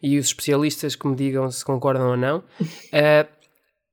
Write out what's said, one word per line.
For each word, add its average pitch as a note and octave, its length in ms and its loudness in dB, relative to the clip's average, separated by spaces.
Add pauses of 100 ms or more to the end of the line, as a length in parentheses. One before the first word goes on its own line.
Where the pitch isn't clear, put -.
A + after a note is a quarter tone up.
e C#3+ 160 2
os C3+ 100 0
especialistas D3 680 -2
que - 120 -6
me C3+ 80 0
digam C3 360 -2
se - 120 -10
concordam C3 460 0
ou B2 80 0
não, C#3+ 260 -2 (160)
<laughs> - 320 -8
eh, D3+ 340 4 (680)